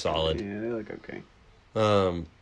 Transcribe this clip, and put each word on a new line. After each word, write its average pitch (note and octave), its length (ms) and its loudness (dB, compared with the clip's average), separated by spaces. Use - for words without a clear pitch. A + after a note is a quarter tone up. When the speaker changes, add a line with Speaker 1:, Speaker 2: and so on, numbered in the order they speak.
Speaker 1:
that. F2 100 2
Speaker 2:
solid. D#2+ 280 0
Speaker 1:
Yeah, G2+ 180 -6
they A2 100 -4
look A2 220 -6
okay. - 300 -12
Speaker 2:
Um, G2 500 4